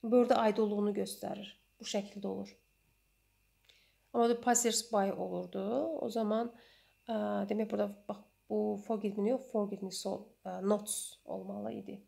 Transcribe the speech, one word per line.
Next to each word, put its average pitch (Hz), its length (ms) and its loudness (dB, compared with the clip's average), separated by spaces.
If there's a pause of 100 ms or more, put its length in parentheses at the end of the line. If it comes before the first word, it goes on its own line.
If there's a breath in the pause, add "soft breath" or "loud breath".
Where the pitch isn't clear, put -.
bird-ə 240 320 6
aid 220 240 4
olduğunu 208 360 2
göstərir. 202 580 -6 (260)
Bu - 80 -12
şəkildə 202 400 -4
olur. 196 220 -6 (1600 soft breath)
Amma 233 160 6
da 240 120 2
passers 233 520 2
by 196 240 4
olurdu. 185 480 -4 (360)
O 233 120 -2
zaman, 226 400 0 (560 loud breath)
ə, 226 80 -2 (320)
demək 214 240 0
burada, 202 160 2 (200)
bax, 208 120 -8 (320)
bu 214 320 0
forget 208 320 -2
me 208 140 2
yox, 262 180 0
forget 202 340 0
me 190 140 -6
so, 208 300 -6 (180)
ə, 185 160 -8
nots 208 640 0
olmalı 196 560 -6
idi. 202 280 -12